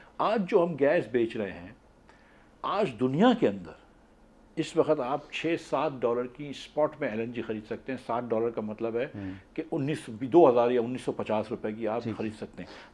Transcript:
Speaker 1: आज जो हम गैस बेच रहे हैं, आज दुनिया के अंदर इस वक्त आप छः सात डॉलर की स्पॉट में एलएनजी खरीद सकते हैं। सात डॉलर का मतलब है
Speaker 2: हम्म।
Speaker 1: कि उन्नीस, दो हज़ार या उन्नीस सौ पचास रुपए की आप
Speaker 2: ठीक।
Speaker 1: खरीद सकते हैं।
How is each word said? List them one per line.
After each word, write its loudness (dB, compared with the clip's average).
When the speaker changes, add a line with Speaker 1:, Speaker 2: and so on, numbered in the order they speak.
Speaker 1:
आज 2
जो 4
हम -2
गैस 2
बेच 2
रहे -4
हैं, -14
आज 0
दुनिया 4
के 4
अंदर -6
इस -6
वक्त 4
आप -4
छः -2
सात -2
डॉलर -2
की -12
स्पॉट -2
में -2
एलएनजी -4
खरीद -6
सकते -8
हैं। -6
सात -4
डॉलर 0
का -6
मतलब -4
है -2
Speaker 2:
हम्म। -8
Speaker 1:
कि -6
उन्नीस, -4
दो 8
हज़ार 6
या 4
उन्नीस -4
सौ -2
पचास -2
रुपए -6
की -6
आप -2
Speaker 2:
ठीक। -4
Speaker 1:
खरीद -6
सकते -14
हैं। -16